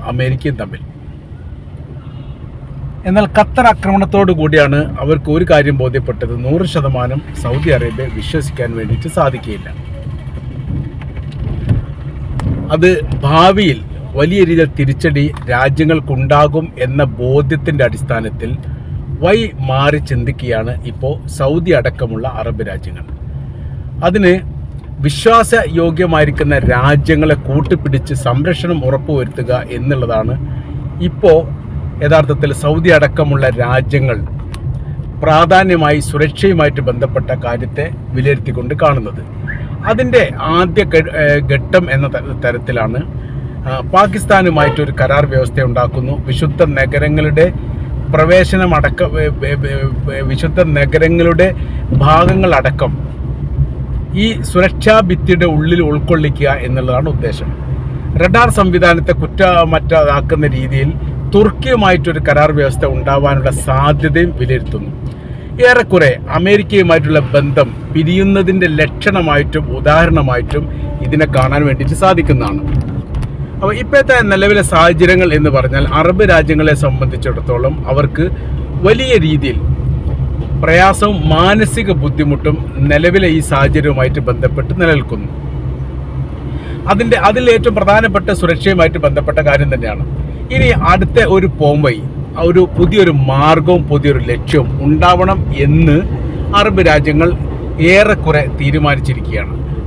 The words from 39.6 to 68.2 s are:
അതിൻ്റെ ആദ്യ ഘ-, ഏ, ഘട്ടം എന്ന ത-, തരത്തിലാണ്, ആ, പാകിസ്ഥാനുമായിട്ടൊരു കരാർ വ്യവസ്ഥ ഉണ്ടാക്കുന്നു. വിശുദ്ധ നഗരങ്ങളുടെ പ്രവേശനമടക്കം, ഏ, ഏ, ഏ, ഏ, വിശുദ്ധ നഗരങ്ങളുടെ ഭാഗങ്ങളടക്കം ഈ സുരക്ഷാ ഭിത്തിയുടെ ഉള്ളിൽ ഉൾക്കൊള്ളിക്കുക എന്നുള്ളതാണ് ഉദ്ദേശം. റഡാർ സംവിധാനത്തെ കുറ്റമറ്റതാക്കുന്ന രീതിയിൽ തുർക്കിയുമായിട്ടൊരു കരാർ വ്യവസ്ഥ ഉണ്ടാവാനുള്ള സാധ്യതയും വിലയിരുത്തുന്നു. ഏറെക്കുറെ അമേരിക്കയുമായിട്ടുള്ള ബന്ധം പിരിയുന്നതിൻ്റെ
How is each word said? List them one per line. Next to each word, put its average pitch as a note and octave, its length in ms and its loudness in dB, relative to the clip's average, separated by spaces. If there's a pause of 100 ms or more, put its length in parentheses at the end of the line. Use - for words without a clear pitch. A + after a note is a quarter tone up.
അതിൻ്റെ A#3 400 2 (100)
ആദ്യ E3+ 420 0 (120)
ഘ-, D#3+ 180 2 (100)
ഏ, D3 40 2 (260)
ഘട്ടം F3 420 2
എന്ന C#3 200 0
ത-, A#2+ 100 -6 (200)
തരത്തിലാണ്, A#2+ 560 -2 (680)
ആ, C3 100 -4 (160)
പാകിസ്ഥാനുമായിട്ടൊരു F3+ 1080 2
കരാർ C#3 240 2
വ്യവസ്ഥ C3 440 0
ഉണ്ടാക്കുന്നു. B2 460 -2 (140)
വിശുദ്ധ C#3+ 340 0 (160)
നഗരങ്ങളുടെ D3+ 720 2 (600)
പ്രവേശനമടക്കം, E3 960 2 (120)
ഏ, D3+ 40 0
ഏ, C#3 300 -2 (160)
ഏ, C3+ 80 -4 (380)
ഏ, C3+ 40 -6 (120)
വിശുദ്ധ D#3+ 280 0 (180)
നഗരങ്ങളുടെ D#3+ 720 2 (560)
ഭാഗങ്ങളടക്കം D#3 1080 2 (1080)
ഈ - 20 2 (240)
സുരക്ഷാ F#3+ 500 2 (100)
ഭിത്തിയുടെ F3 360 2
ഉള്ളിൽ E3 380 2
ഉൾക്കൊള്ളിക്കുക D3 680 0 (160)
എന്നുള്ളതാണ് B2+ 440 0
ഉദ്ദേശം. A#2+ 400 -4 (720)
റഡാർ A3+ 260 4
സംവിധാനത്തെ F3 720 2
കുറ്റമറ്റതാക്കുന്ന D#3 1300 2
രീതിയിൽ C3+ 420 0 (460)
തുർക്കിയുമായിട്ടൊരു G3 920 2
കരാർ D3 240 4
വ്യവസ്ഥ C#3 340 0
ഉണ്ടാവാനുള്ള C3+ 640 0 (140)
സാധ്യതയും D3 720 2
വിലയിരുത്തുന്നു. B2+ 520 -4 (800)
ഏറെക്കുറെ E3 420 4 (260)
അമേരിക്കയുമായിട്ടുള്ള E3+ 840 4
ബന്ധം C#3+ 560 2 (200)
പിരിയുന്നതിൻ്റെ F#3 720 2